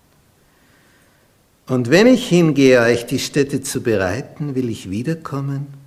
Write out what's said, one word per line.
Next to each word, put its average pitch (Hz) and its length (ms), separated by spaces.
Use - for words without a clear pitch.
„Und 123 240
wenn 185 160
ich 254 220
hingehe, 139 520
euch 117 260
die 131 120
Städte 135 420
zu - 220
bereiten, 113 720
will 123 160
ich - 180
wiederkommen 139 760